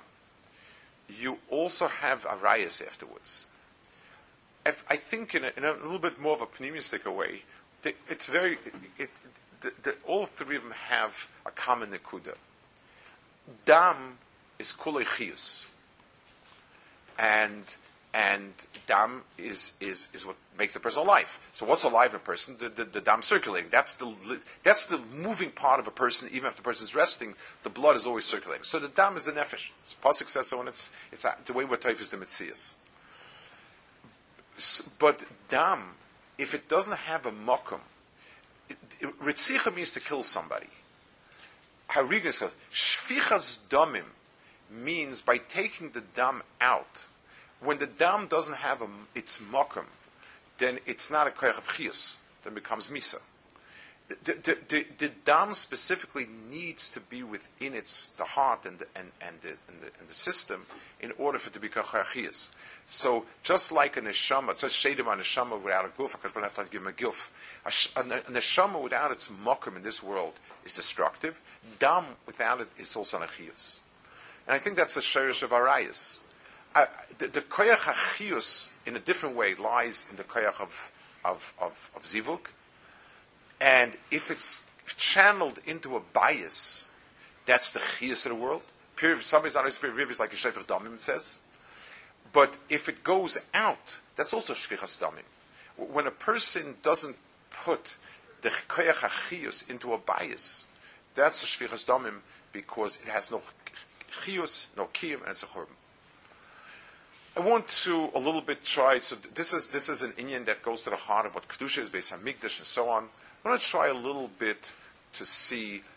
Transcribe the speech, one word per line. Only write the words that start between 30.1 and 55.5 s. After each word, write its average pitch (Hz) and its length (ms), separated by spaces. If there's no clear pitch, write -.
says 135 180
so, 123 140
and 123 80
it's, - 240
it's - 120
a, 113 160
it's - 100
a - 20
way 127 120
where 123 140
Taifas 110 320
the 101 60
Metzias. - 580
S-, - 320
but 147 260
dam, 151 340
if 139 160
it - 140
doesn't 196 300
have 160 280
a 110 60
makom, 107 480
it, - 80
it, 143 200
ritzicha 190 540
means 175 160
to 127 100
kill 139 220
somebody. 73 460
Hariga 147 420
says, - 240
shvichas - 840
damim 139 360
means 135 500
by 123 180
taking 175 520
the 120 100
dam 123 420
out. 120 480
When 143 180
the 139 80
dam 180 420
doesn't 151 280
have 131 260
a, 107 60
its - 240
makom, 110 480
then 127 280
it's - 240
not 151 160
a 135 40
koyach 123 280
of - 100
chiyus. - 500
Then 104 100
it 107 40
becomes 110 340
misa. - 300
The, 143 240
the, - 260
the, 151 180
the 151 100
dam 185 300